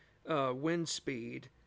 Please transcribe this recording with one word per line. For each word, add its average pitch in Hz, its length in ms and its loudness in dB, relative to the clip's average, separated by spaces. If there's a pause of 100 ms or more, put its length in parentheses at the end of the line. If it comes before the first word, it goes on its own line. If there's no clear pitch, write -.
(280)
uh, 135 280 2
wind 160 320 2
speed, 123 640 -4 (180)